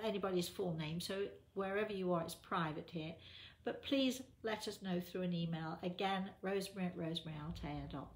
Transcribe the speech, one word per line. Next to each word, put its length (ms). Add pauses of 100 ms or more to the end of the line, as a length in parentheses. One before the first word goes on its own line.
anybody's 460
full 280
name. 240
So 140 (400)
wherever 380
you 200
are, 100
it's 120
private 560
here. 240 (480)
But 200
please 400 (200)
let 240
us 160
know 180
through 220
an 120
email. 480
Again, 480 (100)
rosemary 460
at 100
rosemary 420
altea 540
dot 240